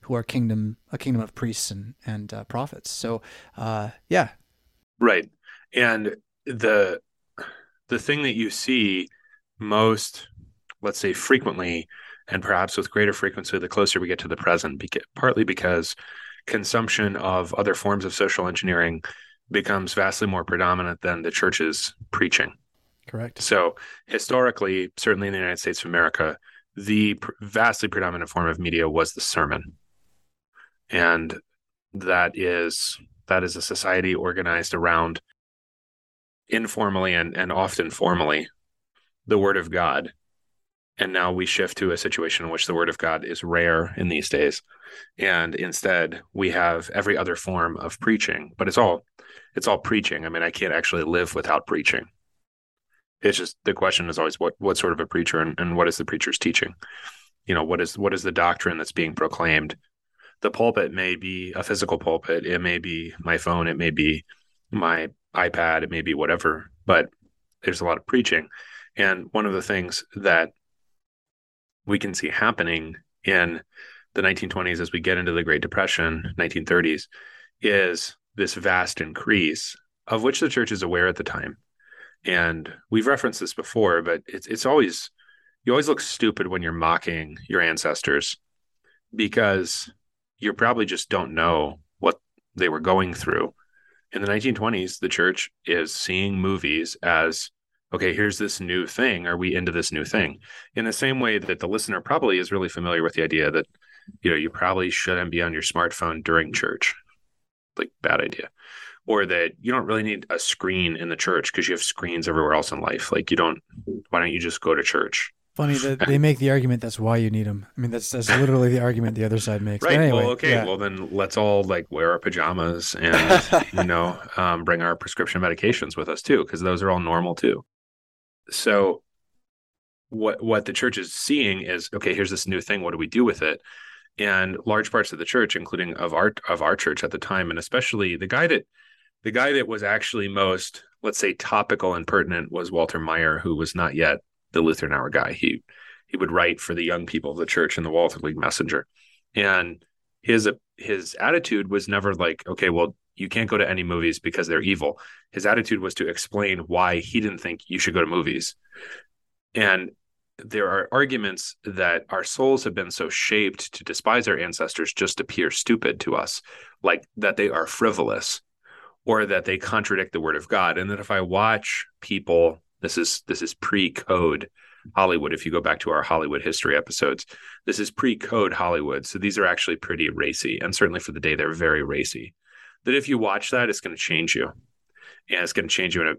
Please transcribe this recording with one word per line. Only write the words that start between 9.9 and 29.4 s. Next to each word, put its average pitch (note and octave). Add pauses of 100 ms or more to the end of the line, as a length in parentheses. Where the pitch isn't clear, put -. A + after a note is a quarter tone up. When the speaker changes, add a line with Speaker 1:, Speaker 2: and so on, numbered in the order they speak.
Speaker 2:
let's G2+
say, G2
frequently, F2+ (420)
and F2+
perhaps F#2+
with F2+
greater G#2
frequency F#2+
the F2
closer G2
we F2+
get F2
to E2
the E2
present, E2
beca-, - (100)
partly A#2+
because F2+ (520)
consumption G#2+
of F#2
other G2+
forms G2+
of F#2
social F#2+
engineering F2 (480)
becomes G2
vastly F#2+
more F#2
predominant F2+
than F2
the E2
church's D#2+ (180)
preaching. - (540)
Speaker 1:
Correct. A#2
Speaker 2:
So F2+ (320)
historically, G#2
certainly G2+
in G2
the F#2+
United F2+
States F2+
of E2+
America, D#2+ (400)
the G#2
pr-, - (100)
vastly A2
predominant F2
form E2+
of D#2+
media E2
was D#2+
the -
sermon. - (1160)